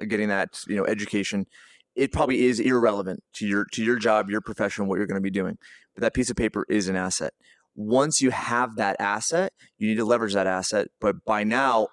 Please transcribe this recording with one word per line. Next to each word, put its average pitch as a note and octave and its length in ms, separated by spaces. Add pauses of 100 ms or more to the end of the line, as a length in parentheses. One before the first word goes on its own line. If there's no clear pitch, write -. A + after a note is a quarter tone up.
getting G#2+ 220
that, G2 380
you G2+ 80
know, G2 100
education, G#2 640 (480)
it C3+ 160
probably C3 340
is B2 140
irrelevant A2 640 (100)
to G#2+ 140
your, G2+ 260
to A2+ 100
your A#2+ 140
job, G#2+ 320
your G#2 120
profession, G#2 460
what F#2 100
you're G2+ 100
gonna G2 120
be G2 120
doing. F#2+ 260 (380)
But - 80
that A2+ 100
piece B2 160
of A2+ 80
paper G#2+ 320
is G#2 180
an F#2+ 80
asset. F#2 380 (420)
Once B2+ 460
you C3 100
have A#2+ 460
that G2+ 220
asset, A2+ 520 (260)
you G#2+ 100
need A2 100
to A2+ 80
leverage A2+ 280
that G2 140
asset. F#2 400 (140)
But F2+ 240
by G#2+ 180
now, A#2 500